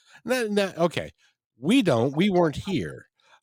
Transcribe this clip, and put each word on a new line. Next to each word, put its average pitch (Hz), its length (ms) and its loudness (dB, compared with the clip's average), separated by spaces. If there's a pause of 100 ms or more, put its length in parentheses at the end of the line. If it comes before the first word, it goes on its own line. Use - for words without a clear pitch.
(240)
Not, 233 260 -2
not, 202 280 -2
okay, 156 320 -2 (480)
we 165 240 2
don't. 135 340 2
We 202 140 2
weren't 175 260 2
here, - 520 -6 (340)